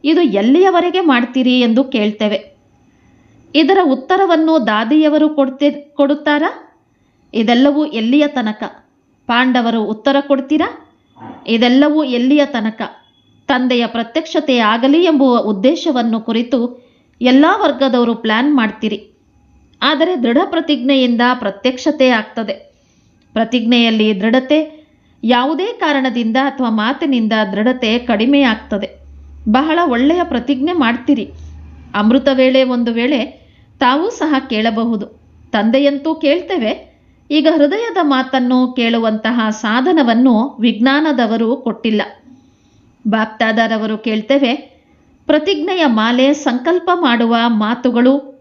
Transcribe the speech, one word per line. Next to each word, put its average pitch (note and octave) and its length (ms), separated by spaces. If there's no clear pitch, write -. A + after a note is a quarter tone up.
ಇದು D#4 160
ಎಲ್ಲಿಯವರೆಗೆ E4+ 800
ಮಾಡ್ತೀರಿ B3+ 600
ಎಂದು A#3+ 240
ಕೇಳ್ತೇವೆ. G#3+ 720
ಇದರ E4 280
ಉತ್ತರವನ್ನು D#4+ 840
ದಾದಿಯವರು D4 640
ಕೊಡ್ತಿ-, C#4+ 680
ಕೊಡುತ್ತಾರಾ? D4 840
ಇದೆಲ್ಲವೂ C4 520
ಎಲ್ಲಿಯ C#4 400
ತನಕ? A#3 360
ಪಾಂಡವರು A#3+ 580
ಉತ್ತರ A3 360
ಕೊಡ್ತೀರಾ? C#4+ 680
ಇದೆಲ್ಲವೂ C4+ 580
ಎಲ್ಲಿಯ C4 420
ತನಕ? A3 360
ತಂದೆಯ B3 380
ಪ್ರತ್ಯಕ್ಷತೆ C4 720
ಆಗಲಿ A#3+ 460
ಎಂಬುವ C4+ 340
ಉದ್ದೇಶವನ್ನು A3+ 840
ಕುರಿತು A#3+ 640
ಎಲ್ಲ B3+ 240
ವರ್ಗದವರು B3 520
ಪ್ಲಾನ್ A#3 420
ಮಾಡ್ತೀರಿ. G#3+ 540
ಆದರೆ D#4 400
ದೃಢ A#3 220
ಪ್ರತಿಜ್ಞೆಯಿಂದ C4 760
ಪ್ರತ್ಯಕ್ಷತೆ B3+ 760
ಆಗ್ತದೆ. A3 440
ಪ್ರತಿಜ್ಞೆಯಲ್ಲಿ A3+ 880
ದೃಢತೆ, C4 680
ಯಾವುದೇ C4+ 420
ಕಾರಣದಿಂದ C4 800
ಅಥವಾ C4+ 260
ಮಾತಿನಿಂದ A3+ 600
ದೃಢತೆ A#3+ 460
ಕಡಿಮೆ A#3+ 440
ಆಗ್ತದೆ. G#3+ 460
ಬಹಳ D4+ 360
ಒಳ್ಳೆಯ C#4+ 400
ಪ್ರತಿಜ್ಞೆ C#4 480
ಮಾಡ್ತೀರಿ. B3 580
ಅಮೃತ A#3+ 380
ವೇಳೆ C4 320
ಒಂದು A#3+ 280
ವೇಳೆ A#3+ 520
ತಾವೂ C#4+ 300
ಸಹ E4 240
ಕೇಳಬಹುದು. A3 560
ತಂದೆಯಂತೂ C#4 640
ಕೇಳ್ತೇವೆ. D#4 800
ಈಗ D4 160
ಹೃದಯದ G4 460
ಮಾತನ್ನು B3+ 720
ಕೇಳುವಂತಹ A3+ 800
ಸಾಧನವನ್ನು B3 1080
ವಿಜ್ಞಾನದವರು A#3+ 960
ಕೊಟ್ಟಿಲ್ಲ. G#3+ 460
ಬಾಪ್ದಾದರವರು A3 880
ಕೇಳ್ತೇವೆ, A#3 540
ಪ್ರತಿಜ್ಞೆಯ D#4 600
ಮಾಲೆ B3 460
ಸಂಕಲ್ಪ D4+ 600
ಮಾಡುವ A#3+ 420
ಮಾತುಗಳು A#3+ 960